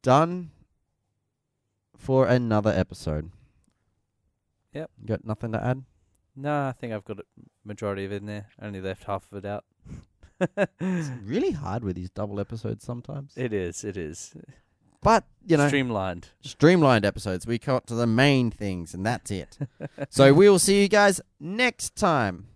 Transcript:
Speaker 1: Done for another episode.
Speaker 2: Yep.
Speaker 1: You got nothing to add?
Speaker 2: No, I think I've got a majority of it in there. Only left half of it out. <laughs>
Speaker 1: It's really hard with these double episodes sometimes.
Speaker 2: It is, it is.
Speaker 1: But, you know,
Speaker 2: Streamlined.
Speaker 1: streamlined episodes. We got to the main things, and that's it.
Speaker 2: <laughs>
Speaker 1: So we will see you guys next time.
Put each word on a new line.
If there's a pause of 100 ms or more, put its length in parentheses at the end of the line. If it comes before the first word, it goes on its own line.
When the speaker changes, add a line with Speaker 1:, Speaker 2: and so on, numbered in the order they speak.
Speaker 1:
Done (1400)
for
another
episode. (1400)
Speaker 2:
Yep. (120)
Speaker 1:
You
got
nothing
to
add? (540)
Speaker 2:
No,
I
think
I've
got
a (400)
majority
of
it
in
there. (160)
Only
left
half
of
it
out.
<laughs> (1040)
Speaker 1:
It's (160)
really
hard
with
these
double
episodes
sometimes.
Speaker 2:
It
is,
it
is. (680)
Speaker 1:
But, (220)
you
know,
Speaker 2:
Streamlined. (140)
Speaker 1:
streamlined
episodes.
We
got
to
the
main
things,
and
that's
it. (280)
Speaker 2:
<laughs>
Speaker 1:
So
we
will
see
you
guys (180)
next
time.